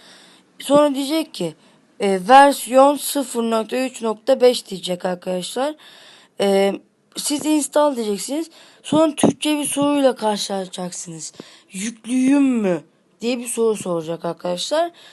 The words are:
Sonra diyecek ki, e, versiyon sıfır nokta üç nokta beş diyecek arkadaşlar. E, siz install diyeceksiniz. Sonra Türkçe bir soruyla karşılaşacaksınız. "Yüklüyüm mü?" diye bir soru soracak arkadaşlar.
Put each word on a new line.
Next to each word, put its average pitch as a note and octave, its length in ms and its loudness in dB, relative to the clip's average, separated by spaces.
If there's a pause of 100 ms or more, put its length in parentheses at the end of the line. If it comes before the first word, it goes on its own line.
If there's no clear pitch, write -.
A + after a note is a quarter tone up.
(600)
Sonra D4 360 2
diyecek D4 380 -4
ki, E3 220 -6 (440)
e, G3 200 0 (100)
versiyon C4+ 680 6
sıfır B3 460 -4
nokta A3+ 340 -2
üç B3+ 240 -4
nokta A3+ 400 0
beş B3 280 4
diyecek F3+ 360 -8
arkadaşlar. F#3 720 -4 (680)
E, G3 320 2 (420)
siz D4 300 -6
install D4 500 2
diyeceksiniz. A#3 540 -6 (340)
Sonra D#4 320 2
Türkçe - 420 0
bir D4 80 -4
soruyla C#4+ 500 0
karşılaşacaksınız. F#3 1160 -6 (380)
"Yüklüyüm B3+ 720 0
mü?" G#3 380 0 (400)
diye A#3+ 180 -4
bir B3 80 -12
soru A3+ 280 0
soracak E3+ 500 -6
arkadaşlar. F3+ 680 -4 (220)